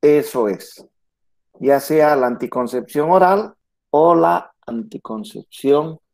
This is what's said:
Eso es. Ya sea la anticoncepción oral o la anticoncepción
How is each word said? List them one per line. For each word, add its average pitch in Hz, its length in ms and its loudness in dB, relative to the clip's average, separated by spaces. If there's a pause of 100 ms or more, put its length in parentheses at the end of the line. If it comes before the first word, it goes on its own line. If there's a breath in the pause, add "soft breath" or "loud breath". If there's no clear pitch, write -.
Eso 147 460 2
es. - 380 -8 (720)
Ya 139 220 2
sea 151 340 2
la 127 120 0
anticoncepción 123 840 -4
oral 190 440 2 (340)
o 165 260 4
la 170 380 -2 (120)
anticoncepción 143 1300 -6 (140)